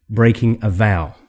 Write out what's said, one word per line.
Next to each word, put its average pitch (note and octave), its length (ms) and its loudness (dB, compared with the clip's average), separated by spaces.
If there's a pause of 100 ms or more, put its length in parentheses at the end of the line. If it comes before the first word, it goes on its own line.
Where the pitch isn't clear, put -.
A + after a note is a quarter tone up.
breaking A#2 520 2
a A2 80 -2
vow?" F#2 460 -2 (140)